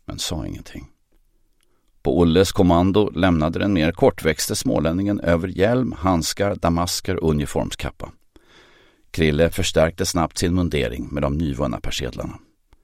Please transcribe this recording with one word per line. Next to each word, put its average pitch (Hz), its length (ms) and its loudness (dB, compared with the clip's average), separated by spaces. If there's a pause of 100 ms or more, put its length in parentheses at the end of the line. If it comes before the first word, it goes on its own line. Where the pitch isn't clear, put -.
men - 140 -12
sa 76 280 -6
ingenting. - 400 -12 (1160)
På 69 160 0
Olles 87 340 4
kommando 92 580 4
lämnade 85 480 0
den 98 140 0
mer 85 200 2
kortväxte - 640 0
smålänningen 98 640 -2
över 85 280 0
hjälm, 117 440 0
handskar, 92 640 0
damasker 90 600 -2
och 80 140 2
uniformskappa. - 840 -4 (960)
Krille 78 400 2
förstärkte 82 560 0
snabbt - 320 -2
sin 87 160 0
mundering 67 560 -2
med 71 120 -4
de 71 160 0
nyvunna 67 420 -2
persedlarna. - 580 -6 (460)